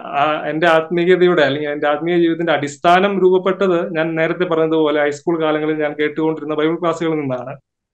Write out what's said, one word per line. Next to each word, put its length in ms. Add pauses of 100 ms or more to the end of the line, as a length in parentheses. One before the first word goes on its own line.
ആ, 420
എന്റെ 200
ആത്മീയതയുടെ 760
അല്ലെങ്കിൽ 280
എന്റെ 180
ആത്മീയ 280
ജീവിതത്തിന്റെ 360
അടിസ്ഥാനം 680
രൂപപ്പെട്ടത് 760
ഞാൻ 180
നേരത്തെ 300
പറഞ്ഞതുപോലെ 560
ഹൈസ്കൂൾ 420
കാലങ്ങളിൽ 400
ഞാൻ 100
കേട്ടുകൊണ്ടിരുന്ന 600
ബൈബിൾ 200
ക്ലാസ്സുകളിൽ 460
നിന്നാണ്. 360 (380)